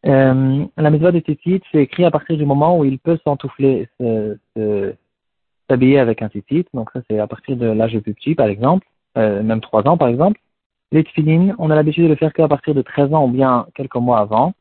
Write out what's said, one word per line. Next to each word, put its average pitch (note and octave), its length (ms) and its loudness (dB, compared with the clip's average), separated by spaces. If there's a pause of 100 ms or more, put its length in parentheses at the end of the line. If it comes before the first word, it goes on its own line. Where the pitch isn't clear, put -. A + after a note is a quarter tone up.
Euh, C3+ 580 2 (140)
la D#3 140 2
mitzvah D#3 200 2
de F3 80 0
tzitzit, F3 420 -4 (100)
c'est D3+ 100 2
écrit E3+ 240 0
à E3 60 2
partir D#3 260 -4
du D3 80 -2
moment D3 320 2
où D3+ 80 2
il C3+ 140 -2
peut E3 240 -2
s'entoufler, C3+ 640 -2 (100)
se, A2 380 -4 (180)
se, G#2 380 -4 (720)
s'habiller C3 300 4
avec A#2 240 0
un G#2+ 80 -6
tzitzit. C#3+ 360 -4 (100)
Donc A2+ 160 -8
ça, B2+ 180 -10
c'est G#2+ 80 -2
à G#2+ 80 -2
partir B2 320 -10
de A#2+ 80 -4
l'âge A2+ 300 0
le G#2+ 60 -2
plus G#2+ 120 -8
petit, D#3 220 -4
par C3+ 120 2
exemple, B2 400 0 (300)
euh, G#2+ 240 0
même A2 200 -2
trois A2 260 0
ans, E3+ 100 2
par C3+ 120 2
exemple. D#3 300 0 (520)
Les D#3 120 2
tefillin, D#3+ 540 0
on D#3 140 -2
a D3+ 40 2
l'habitude D#3 280 0
de E3 60 4
le D3+ 60 2
faire D#3 160 -2
qu'à D#3+ 160 0
partir C#3+ 280 -2
de C3 80 0
treize C#3+ 300 -2
ans D#3 120 2
ou B2+ 40 0
bien B2+ 440 0
quelques - 220 -12
mois A#2+ 240 0
avant A2 420 0